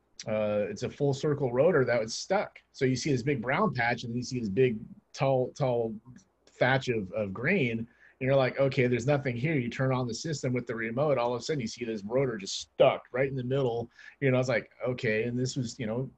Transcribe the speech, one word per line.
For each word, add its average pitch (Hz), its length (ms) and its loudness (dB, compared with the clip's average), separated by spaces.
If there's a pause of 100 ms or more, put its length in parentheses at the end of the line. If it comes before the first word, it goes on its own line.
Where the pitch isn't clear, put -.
(280)
uh, 107 400 0
it's 104 140 -8
a 117 80 -4
full 143 240 0
circle 143 360 0
rotor 139 360 4
that 120 120 2
was 113 140 -4
stuck. - 460 -4 (140)
So - 120 -4
you 131 120 4
see 135 140 -2
this 123 120 2
big 139 180 0
brown 147 320 0
patch, 120 320 0
and 117 80 -8
then 120 60 -4
you 123 40 -4
see 123 180 -6
this 110 100 -4
big, 117 260 4 (380)
tall, 131 420 0
tall 120 380 0 (640)
thatch 131 300 2
of, 107 240 -2
of 104 200 -2
green. 127 460 0
And - 480 -10
you're 135 100 4
like, 127 240 2
"Okay, 135 260 4
there's 120 200 0
nothing 139 280 0
here." 139 200 -2
You 120 160 0
turn 131 240 0
on 127 120 -2
the 117 60 -6
system 139 400 -4
with 123 140 -4
the 120 80 -6
remote, 113 420 0
all 120 180 0
of 117 60 -4
a - 20 -14
sudden 151 200 -4
you 110 40 -4
see 117 200 -8
this 110 180 -6
rotor 127 320 0
just 95 240 -8
stuck 120 520 4
right 139 180 0
in 139 40 -8
the 127 80 -4
middle. 120 460 -2 (320)
You 139 100 4
know, 127 80 4
it's 127 120 0
like, 110 200 0 (160)
"Okay." 120 360 0
And 120 160 -4
this 127 180 -4
was, 120 220 -6
you 117 80 -4
know, 123 320 -4